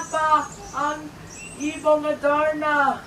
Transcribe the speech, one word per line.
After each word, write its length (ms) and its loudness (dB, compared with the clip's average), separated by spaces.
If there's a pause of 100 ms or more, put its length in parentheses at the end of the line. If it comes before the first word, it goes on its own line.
(140)
pa 320 4 (320)
ang 320 -4 (480)
ibong 480 2
Adarna. 1000 2